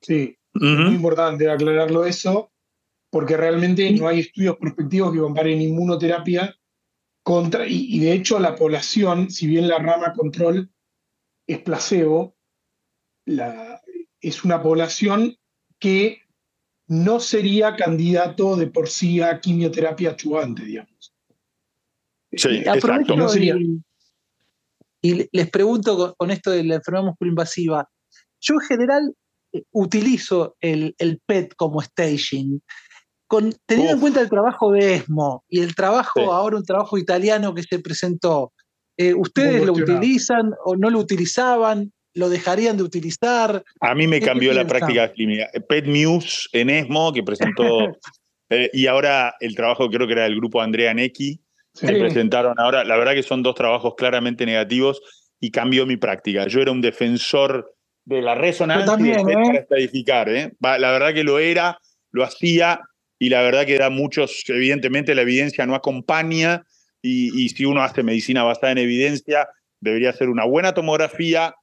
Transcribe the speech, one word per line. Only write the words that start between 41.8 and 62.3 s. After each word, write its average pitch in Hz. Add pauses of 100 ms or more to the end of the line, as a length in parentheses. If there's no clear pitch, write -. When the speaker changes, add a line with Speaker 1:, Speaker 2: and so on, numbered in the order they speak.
Speaker 3:
¿Lo 180
dejarían 185
de 190
utilizar? 202 (180)
Speaker 2:
A 127
mí 156
me 160
Speaker 3:
¿Qué, -
qué 120
Speaker 2:
cambió 127
la 127
Speaker 3:
piensan? 123
Speaker 2:
práctica 117
clínica. 107 (180)
Pet 147
Muse 156
en 120
esmo, 156
que 120
presentó, 110 (240)
Speaker 3:
<laughs> -
Speaker 2:
eh, 123
y 131
ahora 131
el 113
trabajo 120
creo 120
que 113
era 113
del 107
grupo 113
Andrea 113
Necchi, 131 (320)
Speaker 1:
Sí. -
Speaker 2:
que 202
presentaron 120
ahora. 123
La 113
verdad 123
que 135
son 131
dos 123
trabajos 120
claramente 123
negativos 117 (380)
y 120
cambió 131
mi 127
práctica. 98
Yo 117
era 135
un 127
defensor 120 (300)
de 127
la 120
resonancia 170
Speaker 3:
Yo 202
también, 220
Speaker 2:
y -
del 196
pet 196
Speaker 3:
¿eh? 220
Speaker 2:
para 240
estadificar, 127
¿eh? 139 (100)
Va, 131
la 127
verdad 139
que 156
lo 143
era, 170 (320)
lo 123
hacía, 170 (380)